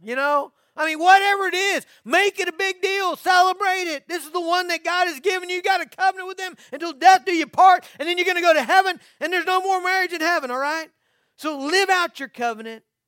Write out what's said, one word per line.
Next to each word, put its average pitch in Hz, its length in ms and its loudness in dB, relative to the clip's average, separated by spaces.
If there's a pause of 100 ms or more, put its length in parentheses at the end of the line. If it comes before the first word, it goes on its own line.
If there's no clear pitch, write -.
you 220 140 -8
know? 285 360 -2 (240)
I 311 100 -2
mean, 311 120 -4
whatever 392 480 4
it 349 80 -2
is, 370 320 0 (180)
make 381 360 0
it 359 80 -2
a 339 40 -6
big 370 300 -4
deal. 381 320 -2
Celebrate 370 720 0
it. 302 220 -8
This 320 160 -8
is 302 80 -18
the 359 80 -2
one 349 260 -2
that 330 160 -4
God 359 240 0
has 311 140 -8
given 359 280 -4
you. 359 80 -6
You 359 60 -6
got 381 180 0
a 320 60 -8
covenant 381 400 -4
with 381 140 -12
him 370 160 -10 (160)
until 320 200 -8
death 349 320 6
do 381 80 -2
you 320 140 -2
part, 359 420 4 (120)
and 302 80 -4
then 349 100 -2
you're 359 80 0
gonna 359 140 0
go 339 120 4
to 294 120 2
heaven, 359 340 2 (220)
and 320 120 -4
there's 349 140 -2
no 370 160 0
more 381 180 -2
marriage 359 320 -2
in 339 80 -8
heaven, 320 300 -2
all 247 80 -6
right? 302 320 -6 (460)
So 302 200 -8
live 339 320 0
out 359 300 0
your 269 100 -12
covenant, 226 540 -8 (260)